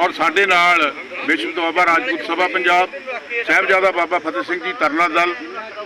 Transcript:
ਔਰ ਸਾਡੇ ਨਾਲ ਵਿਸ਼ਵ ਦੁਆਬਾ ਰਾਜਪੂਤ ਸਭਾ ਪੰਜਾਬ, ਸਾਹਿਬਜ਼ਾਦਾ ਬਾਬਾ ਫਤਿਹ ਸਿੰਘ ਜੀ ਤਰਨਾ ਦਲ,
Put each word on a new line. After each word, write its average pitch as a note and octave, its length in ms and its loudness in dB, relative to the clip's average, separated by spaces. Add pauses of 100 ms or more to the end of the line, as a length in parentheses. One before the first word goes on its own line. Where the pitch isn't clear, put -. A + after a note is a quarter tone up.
ਔਰ F3 120 0
ਸਾਡੇ E3 340 2
ਨਾਲ F3 500 4 (320)
ਵਿਸ਼ਵ E3 240 -2
ਦੁਆਬਾ E3 340 0
ਰਾਜਪੂਤ E3 400 0
ਸਭਾ E3+ 220 0
ਪੰਜਾਬ, F3+ 420 2 (580)
ਸਾਹਿਬਜ਼ਾਦਾ F#3 440 4
ਬਾਬਾ E3+ 280 0
ਫਤਿਹ D#3+ 240 -4
ਸਿੰਘ F3 200 -6
ਜੀ F#3 100 -6
ਤਰਨਾ D#3+ 340 0
ਦਲ, E3+ 280 0 (500)